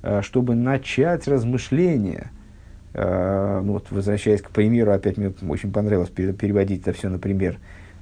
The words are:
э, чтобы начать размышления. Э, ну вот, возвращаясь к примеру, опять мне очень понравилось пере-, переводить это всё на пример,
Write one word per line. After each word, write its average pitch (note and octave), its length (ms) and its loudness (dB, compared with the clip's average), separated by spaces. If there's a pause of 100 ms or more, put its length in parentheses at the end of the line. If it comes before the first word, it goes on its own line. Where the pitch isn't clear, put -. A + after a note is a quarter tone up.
э, G2+ 220 0
чтобы B2 320 2
начать C3+ 720 0
размышления. B2+ 1040 0 (640)
Э, F#2+ 680 0
ну G2+ 100 0
вот, G2+ 160 -4
возвращаясь G2+ 520 2
к - 80 -18
примеру, A2 420 4
опять G2 260 2
мне G2 160 -2 (140)
очень F#2+ 240 -4
понравилось G#2 380 2
пере-, F#2 240 -2
переводить G2 480 0
это F#2 120 -2
всё F#2+ 160 -4
на F#2 80 -4
пример, F#2+ 400 -2 (440)